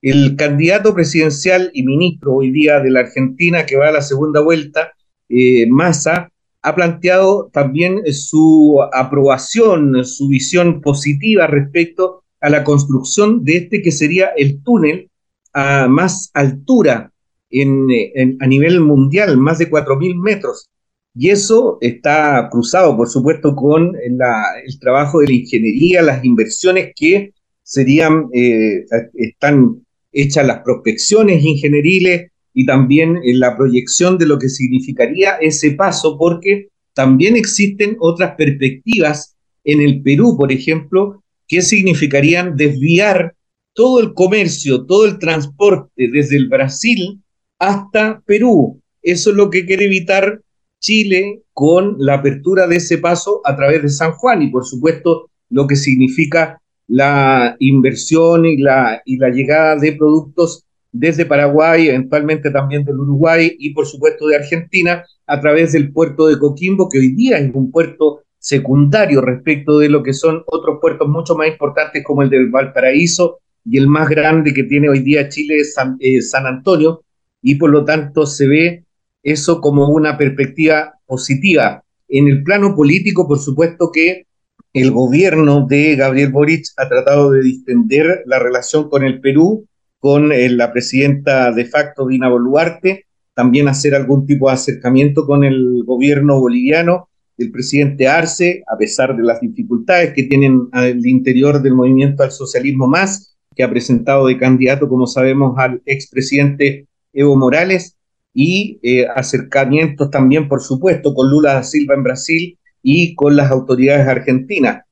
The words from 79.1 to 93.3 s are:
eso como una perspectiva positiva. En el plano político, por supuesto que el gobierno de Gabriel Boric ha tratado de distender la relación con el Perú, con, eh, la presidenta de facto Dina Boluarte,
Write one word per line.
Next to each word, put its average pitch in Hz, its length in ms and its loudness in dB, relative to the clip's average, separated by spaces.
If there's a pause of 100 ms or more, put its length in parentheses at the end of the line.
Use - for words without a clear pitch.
eso 156 380 -2
como 143 280 2
una 151 280 0
perspectiva 151 760 -2 (120)
positiva. 135 800 -2 (240)
En 143 200 2
el 139 140 2
plano 202 320 0
político, 165 540 0
por 143 100 0
supuesto 165 540 -2
que 175 320 -2 (480)
el 131 180 2
gobierno 143 800 2
de 147 280 2
Gabriel 135 340 0
Boric 147 340 0 (140)
ha 135 100 -4
tratado 139 420 2
de 135 120 4
distender 131 840 0
la 127 140 -2
relación 123 500 -2
con 139 160 0
el 131 160 -4
Perú, 165 460 0 (320)
con, 147 340 2
eh, 127 160 2
la 120 240 0
presidenta 131 800 0
de 120 140 -2
facto 143 400 -4
Dina 127 240 0
Boluarte, 160 720 -2 (300)